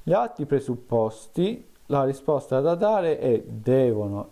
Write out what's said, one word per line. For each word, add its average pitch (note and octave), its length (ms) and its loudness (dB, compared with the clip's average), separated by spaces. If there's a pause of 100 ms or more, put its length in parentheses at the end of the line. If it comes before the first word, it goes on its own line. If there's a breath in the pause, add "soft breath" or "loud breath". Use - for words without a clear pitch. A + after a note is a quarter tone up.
Gli D#3 80 -4
atti G#3+ 340 -2
presupposti, C3+ 1200 -2 (220)
la C#3 160 0
risposta C3+ 560 -2
da D#3+ 160 2
dare F#3+ 440 2
è B2 220 2
devono A2 880 0